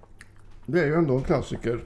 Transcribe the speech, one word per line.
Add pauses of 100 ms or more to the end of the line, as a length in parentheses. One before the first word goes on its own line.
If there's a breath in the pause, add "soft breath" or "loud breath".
(640)
Det
är
ju
ändå
en
klassiker.